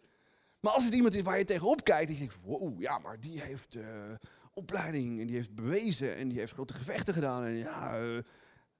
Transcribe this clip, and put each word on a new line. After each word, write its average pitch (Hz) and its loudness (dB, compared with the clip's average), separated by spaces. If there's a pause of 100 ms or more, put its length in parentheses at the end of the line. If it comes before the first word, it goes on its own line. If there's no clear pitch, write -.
(600)
Maar 208 4
als 254 6
het 233 4
iemand 240 8
is 202 2
waar 185 2
je 196 4
tegenop 196 4
kijkt 160 6
en 156 -2
je 143 -4
denkt, 135 -6
"Wow, 107 -4
ja, 131 -2
maar - -12
die 156 -8
heeft, 135 -10
eh, 110 -10 (380)
opleiding 156 -2
en 113 -4
die 117 -2
heeft 113 -6
bewezen 135 0
en 131 -4
die 120 -2
heeft 110 -4
grote - -8
gevechten 151 -4
gedaan." 131 0
En 113 -2
ja, 117 -4
eh, 117 -2 (600)